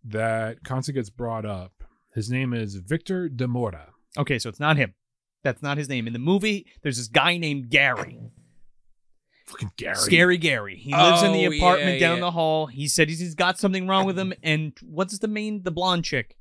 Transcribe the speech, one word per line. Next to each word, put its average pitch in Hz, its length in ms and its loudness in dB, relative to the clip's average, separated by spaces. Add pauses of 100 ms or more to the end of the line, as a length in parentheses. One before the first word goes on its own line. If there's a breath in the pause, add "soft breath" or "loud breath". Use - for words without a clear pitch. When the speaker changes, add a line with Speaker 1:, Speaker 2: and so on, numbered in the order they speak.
Speaker 1:
that 113 600 -4
constantly 131 360 -4
gets 104 100 -8
brought 113 360 -6
up. 95 360 -10 (320)
His 110 160 -4
name 127 220 -2
is 110 240 -4
Victor 165 520 -4
de 127 200 -4
Mora. 113 420 -4 (280)
Speaker 2:
Okay, 139 200 0
so 113 100 -6
it's - 120 -14
not 151 160 4
him. 123 180 0 (500)
That's 131 180 -2
not 143 160 -4
his 147 100 -6
name. 123 180 -2
In 113 60 -6
the 117 60 -6
movie, 196 480 0 (160 soft breath)
there's 135 160 -2
this 120 100 -8
guy 156 280 2
named 143 340 -4
Gary. 135 480 2 (1300)
Speaker 1:
Fucking - 300 -10
Gary. - 200 -6
Speaker 2:
Scary 180 420 6
Gary. 120 380 -2
He 139 160 -8
lives 170 300 6
in 196 100 4
the 190 140 2
Speaker 3:
Oh, 170 60 2
Speaker 2:
apartment 151 480 4
Speaker 3:
yeah, 131 80 6
Speaker 2:
down 170 80 2
Speaker 3:
yeah. 170 60 -4
Speaker 2:
the 175 80 0
hall. 160 360 0
He 139 220 -8
said 160 200 4
he's, 160 120 -6
he's 175 140 -6
got 180 240 0
something 190 280 0
wrong 190 200 2
with 185 120 -2
him. 185 140 -4 (100)
And 156 400 -2
what's 185 360 -6
the 214 100 -2
main, 214 340 -6
the 180 80 -4
blonde 175 340 0
chick? - 360 -4